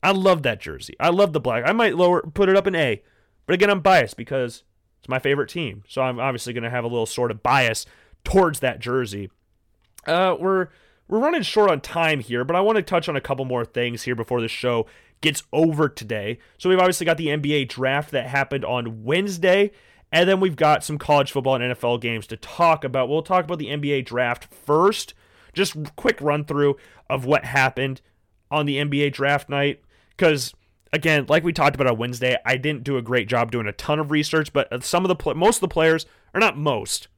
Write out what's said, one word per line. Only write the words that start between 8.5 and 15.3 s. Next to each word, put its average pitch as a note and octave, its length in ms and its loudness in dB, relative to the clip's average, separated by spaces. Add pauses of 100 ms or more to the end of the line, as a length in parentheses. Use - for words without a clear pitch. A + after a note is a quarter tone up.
that B2+ 200 -2
jersey. G#2+ 520 -6 (720)
Uh, F3+ 340 2
we're, F#3 280 0 (400)
we're G#3 120 -2
running D4+ 220 0
short G#3 300 2
on C#3+ 100 0
time D#3+ 380 0
here, A#2+ 240 -4
but D3+ 120 -2
I F#3 60 2
wanna G#3+ 220 2
touch E3+ 260 -2
on D3+ 60 -2
a C3+ 60 -2
couple C3+ 240 -4
more B2 200 -2
things A#2+ 380 -4
here B2 120 -4
before A#2 260 -2
the A2+ 60 -4
show A#2 380 -2 (360)
gets D3+ 200 -2 (100)